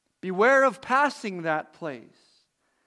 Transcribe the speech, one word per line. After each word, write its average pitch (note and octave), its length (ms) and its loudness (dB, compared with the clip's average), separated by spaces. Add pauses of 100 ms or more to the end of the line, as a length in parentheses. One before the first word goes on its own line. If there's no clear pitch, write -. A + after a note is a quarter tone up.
(200)
'Beware G#3+ 420 2
of A#3+ 200 0
passing B3 580 -2
that D#3 320 -4
place, - 720 -16 (420)